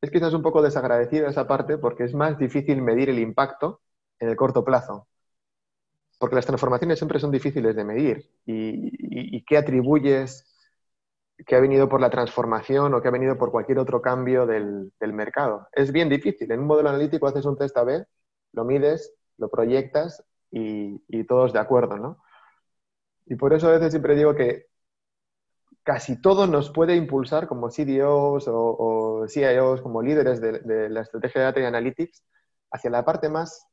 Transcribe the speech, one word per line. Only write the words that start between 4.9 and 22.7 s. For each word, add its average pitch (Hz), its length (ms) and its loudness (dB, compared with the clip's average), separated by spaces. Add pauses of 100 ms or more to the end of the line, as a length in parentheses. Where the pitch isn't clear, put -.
Porque 123 180 0
las 123 100 0
transformaciones 135 520 0
siempre 151 220 -2
son 147 100 -2
difíciles 135 460 0
de 107 80 -4
medir. 110 460 -2 (140)
¿Y, 110 440 -6
y, - 480 -10
y 110 80 -10
qué 151 140 2
atribuyes 135 920 0 (960)
que - 80 0
ha 127 60 8
venido 135 260 6
por 135 140 2
la 127 80 4
transformación 123 840 0
o 120 80 0
que 127 60 0
ha - 20 0
venido 131 260 0
por 127 140 -2
cualquier 117 280 -2
otro 127 220 0
cambio 127 460 0
del, 101 520 -4
del 107 140 -6
mercado? 107 600 -4
Es 139 200 0
bien 160 160 2
difícil. 143 420 -2
En 113 100 -2
un 143 60 -4
modelo 151 220 4
analítico 143 380 0
haces 139 180 -2
un 139 140 -2
test 139 180 -2
A 120 80 4
B, 147 220 -2 (460)
lo 113 120 -6
mides, 143 500 0 (220)
lo 110 140 -6
proyectas 131 720 -2 (260)
y, 107 580 -8
y 113 160 -6
todos 123 280 2
de 113 60 0
acuerdo, 110 400 0
¿no? 135 240 -12 (1040)